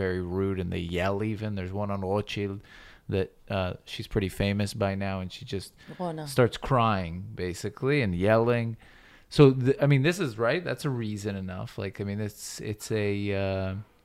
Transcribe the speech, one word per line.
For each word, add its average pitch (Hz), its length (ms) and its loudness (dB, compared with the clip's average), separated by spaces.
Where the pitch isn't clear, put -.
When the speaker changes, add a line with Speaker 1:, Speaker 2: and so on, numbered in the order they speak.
Speaker 1:
very 92 140 0
rude 95 400 -2
and 90 120 -4
they 90 80 -2
yell 87 420 -2
even. 107 320 -4
There's 92 180 -6
one 101 180 -4
on 98 120 -4
Rothschild 101 580 -2
that, 95 240 -2
uh, 95 260 -2
she's - 240 -10
pretty 98 200 0
famous 101 460 0
by 101 220 0
now, 98 240 -4
and 92 120 -8
she - 120 -14
just - 280 -8
Speaker 2:
Rona. 156 280 -6
Speaker 1:
starts 131 300 4
crying, 95 680 0
basically, 110 680 -2
and 92 120 0
yelling. 113 640 4
So, 139 240 10
th-, 131 280 2
I 143 60 4
mean, 139 160 6
this 175 180 2
is, 120 180 -2
right? 131 260 0
That's 127 200 -4
a 147 60 0
reason 104 460 -4
enough. 95 420 -8
Like, 101 220 -6
I 101 40 -4
mean, 101 160 -4
it's, - 400 -8
it's 107 300 -6
a, 101 420 0
uh, 95 420 -2